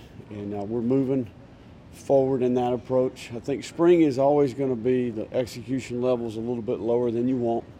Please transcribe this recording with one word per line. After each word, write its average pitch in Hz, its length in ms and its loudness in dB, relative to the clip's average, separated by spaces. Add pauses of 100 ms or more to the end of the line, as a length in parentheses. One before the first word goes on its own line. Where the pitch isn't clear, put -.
(280)
and, 104 240 -10
uh, 104 60 -6
we're 110 240 -4
moving 131 480 0 (640)
forward 135 500 2
in 123 120 2
that 123 200 0
approach. 127 600 -2
I 120 60 -8
think 123 240 -6
spring 170 380 6
is 135 160 2
always 143 340 4
gonna 131 240 -2
be, 123 320 0
the 107 240 -8
execution 120 720 -4
level 123 240 0
is 107 100 -8
a 113 40 -6
little 120 200 -4
bit 107 180 -4
lower 117 320 0
than 120 160 0
you 131 120 0
want, 117 260 -2 (160)